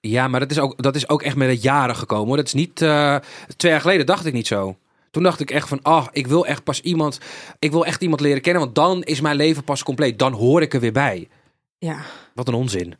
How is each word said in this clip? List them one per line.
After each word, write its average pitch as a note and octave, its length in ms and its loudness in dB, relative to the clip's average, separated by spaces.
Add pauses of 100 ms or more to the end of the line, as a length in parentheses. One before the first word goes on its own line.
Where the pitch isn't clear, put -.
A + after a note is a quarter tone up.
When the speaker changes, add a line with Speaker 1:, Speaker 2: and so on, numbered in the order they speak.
Speaker 1:
Ja, A#2+ 280 0
maar B2+ 120 0
dat C3+ 100 -4
is D3 80 -2
ook, C#3 240 -2
dat C3+ 140 2
is C3+ 120 -6
ook D3 140 2
echt C3+ 140 -4
met C3 120 2
de B2+ 100 2
jaren B2+ 380 2
gekomen, G#2+ 300 -2
hoor. C3 100 0
Dat D3 100 -2
is - 60 -6
niet, D#3+ 300 -2
eh, D3 340 2 (400)
twee E3+ 160 2
jaar D3+ 80 2
geleden E3+ 260 2
dacht F3 200 0
ik D3+ 60 -4
niet A#2 140 -4
zo. G2 300 -2 (340)
Toen D#3 120 -2
dacht F3+ 180 2
ik C#3 100 -6
echt C#3+ 180 -2
van: C#3 140 -4
"Ah, D3+ 300 4
ik C3+ 140 -4
wil D3+ 200 2
echt - 180 -4
pas C#3 160 -4
iemand, D#3+ 380 -2 (400)
ik D#3+ 120 -2
wil D#3+ 160 2
echt - 160 -4
iemand D#3+ 180 0
leren C#3+ 220 0
kennen, F3 200 2
want B2 120 -6
dan F3+ 280 4
is D3 180 -4
mijn D3 160 0
leven D3 280 0
pas C#3 180 -4
compleet. B2+ 360 -2
Dan C3 140 2
hoor B2 300 4
ik D3+ 120 -4
er C3+ 60 2
weer A#2 120 0
bij." A2 360 0 (500)
Speaker 2:
Ja. E3 180 -6 (380)
Speaker 1:
Wat B2 140 -6
een B2 60 0
onzin. G2+ 460 -4